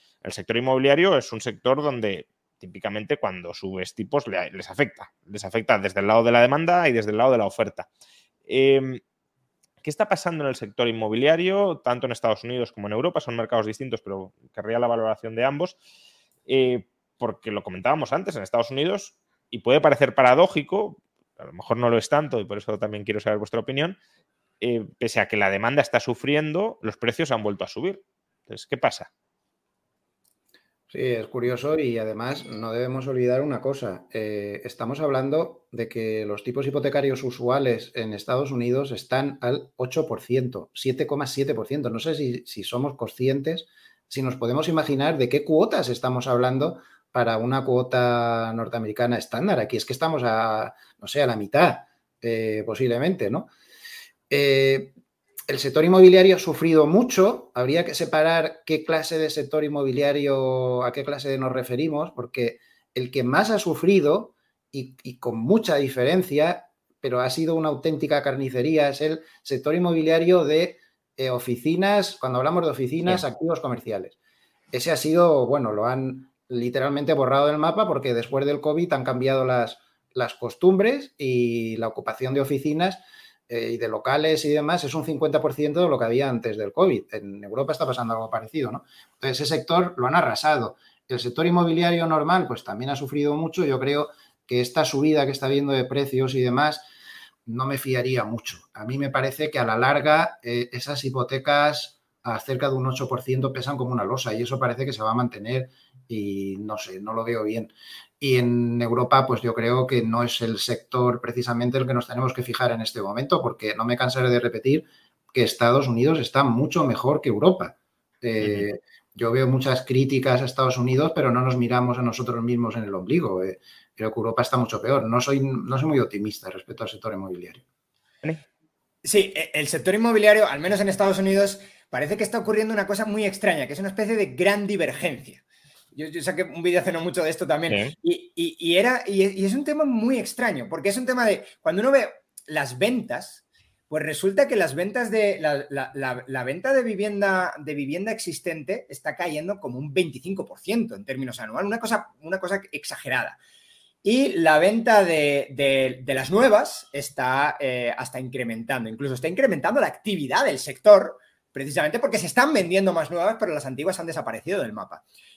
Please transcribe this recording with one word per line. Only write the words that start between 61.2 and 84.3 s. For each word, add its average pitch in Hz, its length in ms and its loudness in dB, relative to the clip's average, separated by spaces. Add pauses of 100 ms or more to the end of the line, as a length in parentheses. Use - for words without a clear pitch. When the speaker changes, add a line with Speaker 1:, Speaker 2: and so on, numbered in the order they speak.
Speaker 2:
nos 131 160 -2
referimos, 147 580 -4
porque 120 460 -6 (360)
el 127 180 -6
que 135 120 -2
más 170 260 2
ha 214 100 0
sufrido 175 760 2 (340)
y, 131 320 -12
y 123 160 -14
con 117 200 -6
mucha 165 400 4
diferencia, 143 880 2 (340)
pero 123 220 -2
ha 127 80 0
sido 160 260 0
una 160 140 0
auténtica 147 540 -2
carnicería, 139 680 0
es 139 100 -6
el 156 220 -2 (200)
sector 139 320 -4
inmobiliario 170 720 4
de, 160 360 0 (360)
eh, 131 140 -4
oficinas, 170 920 0
cuando 127 200 -2
hablamos 165 260 2
de 151 60 0
oficinas, 165 500 -2
Speaker 1:
Sí. 151 60 -2
Speaker 2:
activos 160 340 -4
comerciales. 113 560 -6 (520)
Ese 127 220 -2
ha 147 60 0
sido, 156 500 4
bueno, 127 240 0
lo 104 140 0
han 131 500 -4 (120)
literalmente 135 640 -2
borrado 139 340 4
del 151 100 0
mapa 165 300 0
porque 139 260 -2
después 123 320 -2
del 147 160 -2
covid 151 320 0
han 135 100 -2
cambiado 131 420 0
las, 123 340 -2 (340)
las 120 220 -4
costumbres 190 800 2
y 120 600 -2
la 113 100 -2
ocupación 127 480 -6
de 143 60 2
oficinas, 147 580 -2 (500)
eh, 117 220 -4
y 117 60 -4
de 113 100 -4
locales 147 580 0